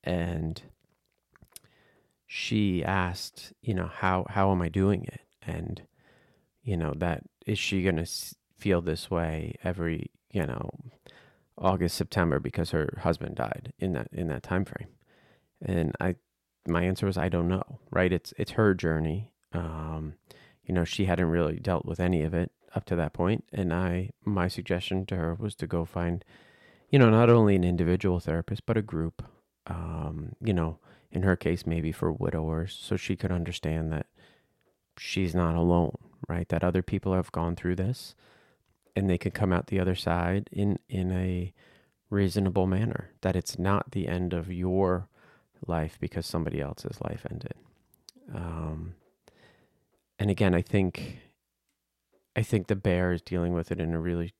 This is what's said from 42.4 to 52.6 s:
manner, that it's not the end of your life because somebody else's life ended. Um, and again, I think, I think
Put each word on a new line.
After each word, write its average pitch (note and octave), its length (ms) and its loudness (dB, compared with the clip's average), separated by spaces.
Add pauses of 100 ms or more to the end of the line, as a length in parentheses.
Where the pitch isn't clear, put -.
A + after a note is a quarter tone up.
manner, F#2+ 440 -2 (100)
that F#2 140 2
it's - 220 -4
not G2 340 0
the F#2+ 160 -2
end F2 260 -2
of F2 180 -4
your F#2 560 2 (580)
life D#2+ 340 -2
because - 260 -4
somebody D#2 360 -4
else's - 400 -8
life - 280 -8
ended. - 240 -10 (800)
Um, E2 600 -8 (1200)
and G2+ 100 2
again, F#2+ 240 4
I F2 80 4
think, - 580 0 (1160)
I G#2+ 80 2
think G2+ 240 0